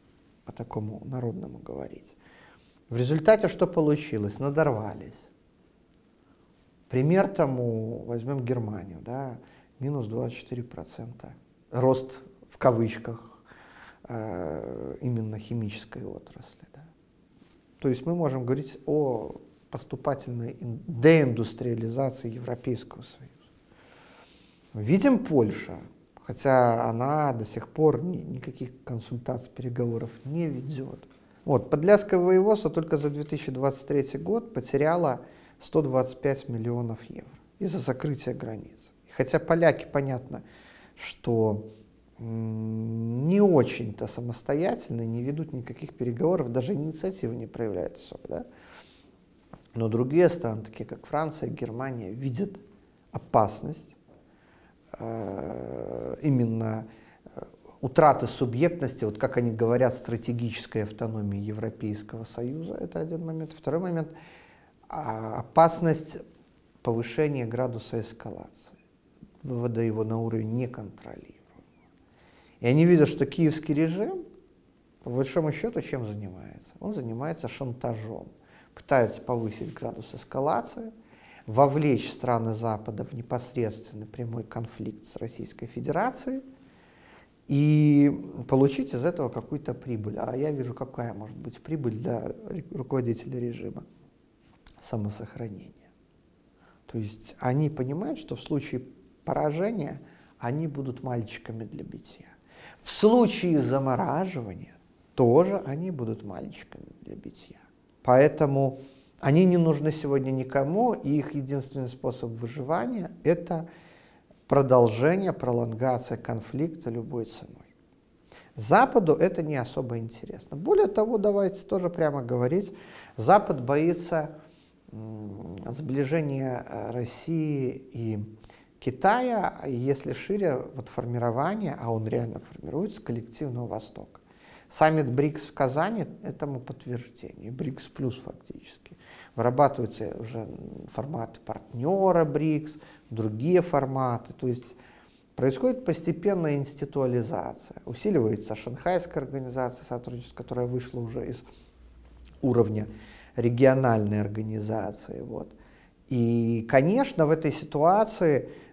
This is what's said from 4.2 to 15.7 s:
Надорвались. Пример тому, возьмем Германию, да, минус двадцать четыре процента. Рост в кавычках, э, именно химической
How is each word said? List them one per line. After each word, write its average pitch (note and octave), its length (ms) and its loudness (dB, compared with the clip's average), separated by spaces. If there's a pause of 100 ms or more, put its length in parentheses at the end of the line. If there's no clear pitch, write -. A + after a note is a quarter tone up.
Надорвались. C3+ 880 -2 (1600)
Пример E3 380 4
тому, A#2+ 800 0
возьмем A#2+ 360 -4
Германию, G#2 580 -4
да, B2+ 360 -8 (420)
минус C3 280 -4
двадцать A#2+ 320 -4
четыре A#2+ 240 -8
процента. - 720 -14 (340)
Рост C3 480 2 (320)
в - 80 -20
кавычках, A2+ 840 2 (680)
э, D#2+ 920 -6
именно A2+ 360 -2
химической G#2+ 680 -6